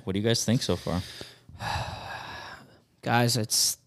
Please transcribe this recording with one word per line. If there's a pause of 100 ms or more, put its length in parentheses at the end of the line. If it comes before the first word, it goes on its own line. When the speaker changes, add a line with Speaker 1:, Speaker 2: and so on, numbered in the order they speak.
Speaker 1:
what
do
you
guys
think
so
far? (600)
Speaker 2:
<sighs>
Guys,
it's (100)